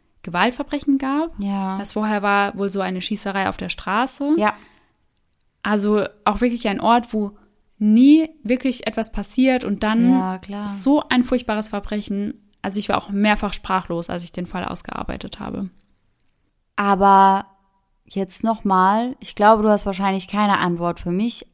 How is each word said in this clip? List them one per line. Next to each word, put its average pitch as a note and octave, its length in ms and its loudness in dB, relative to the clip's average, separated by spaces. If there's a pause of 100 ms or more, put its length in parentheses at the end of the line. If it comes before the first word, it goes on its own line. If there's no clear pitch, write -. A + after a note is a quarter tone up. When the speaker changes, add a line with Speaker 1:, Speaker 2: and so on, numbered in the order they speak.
(220)
Speaker 1:
Gewaltverbrechen B3 800 -2
gab. C#4+ 400 -2
Speaker 2:
Ja. G3 380 -4
Speaker 1:
Das G3+ 160 -8
vorher G#3+ 280 -2
war G3+ 360 0
wohl G3 120 -2
so F#3+ 120 -4
eine F#3 200 -4
Schießerei G3 480 -4
auf F#3+ 80 -6
der F3+ 120 -8
Straße. C4+ 680 -2
Speaker 2:
Ja. G#3 160 2 (1080)
Speaker 1:
Also G#3 420 0 (180)
auch A3+ 180 -2
wirklich A#3+ 260 -2
ein G3+ 120 -2
Ort, A#3 340 2
wo G#3 180 -2 (480)
nie C4+ 500 6 (140)
wirklich B3+ 440 -2
etwas A3 240 -4
passiert B3+ 520 0
und G3+ 200 -4
dann A3 280 4
Speaker 2:
Ja, F#3 260 2
klar. G3+ 300 -10
Speaker 1:
so C4 420 2
ein B3 160 2
furchtbares A3 440 -2
Verbrechen. G3+ 680 -6 (260)
Also G3 180 -4
ich G#3 100 -6
war G3+ 80 2
auch - 120 -6
mehrfach G#3 440 0
sprachlos, F3 560 -4
als F3 140 -6
ich F3 80 -16
den F3+ 140 -8
Fall F3+ 180 -8
ausgearbeitet - 760 -10
habe. G3 300 -8 (1080)
Speaker 2:
Aber G3 680 4 (600)
jetzt - 380 -6
nochmal, G#3+ 760 2
ich - 160 -16
glaube, G#3+ 280 6
du A3 60 4
hast G#3 160 2
wahrscheinlich F#3+ 420 -2
keine G3+ 320 0
Antwort F3 420 -2
für F3 100 -6
mich, G#3+ 420 -4